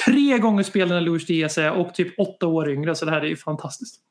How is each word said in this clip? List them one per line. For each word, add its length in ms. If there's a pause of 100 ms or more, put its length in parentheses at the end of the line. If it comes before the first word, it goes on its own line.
tre 320
gånger 240
spelare 360
än 60
Luis 220
Diaz 320
är 140
och 220
typ 240
åtta 280
år 240
yngre. 240
Så 100
det 60
här 100
är 60
ju 100
fantastiskt. 640 (100)